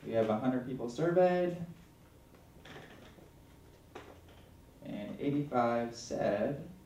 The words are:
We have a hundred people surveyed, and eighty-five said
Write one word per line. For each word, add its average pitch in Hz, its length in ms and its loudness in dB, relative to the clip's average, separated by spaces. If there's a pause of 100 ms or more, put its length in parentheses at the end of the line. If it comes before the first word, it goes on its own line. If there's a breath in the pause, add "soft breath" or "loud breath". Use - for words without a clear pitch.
We 113 60 -6
have 113 160 4
a 107 100 2
hundred 127 280 0
people 123 240 -6
surveyed, 175 640 4 (3250)
and - 340 -8
eighty-five 120 760 2
said 113 760 -2 (180)